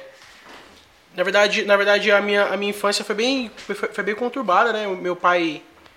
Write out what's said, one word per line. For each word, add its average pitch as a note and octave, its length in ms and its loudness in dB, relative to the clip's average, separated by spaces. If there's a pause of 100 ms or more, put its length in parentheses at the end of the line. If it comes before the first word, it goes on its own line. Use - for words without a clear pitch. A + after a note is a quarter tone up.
(1160)
na F3+ 80 -2
verdade, G3+ 400 2
na G3+ 140 4
verdade, G3+ 340 2
a G3+ 100 6
minha, G3+ 240 2
a F#3+ 120 -2
minha G3+ 140 -4
infância G3+ 340 -4
foi G#3 100 -6
bem, B3 400 -2
foi, - 200 -10
foi G#3+ 280 -6
bem G#3 120 -4
conturbada, A#3 580 0
né? G#3+ 140 -4
O F#3+ 100 -6
meu F3+ 180 -6
pai, F3 460 0 (360)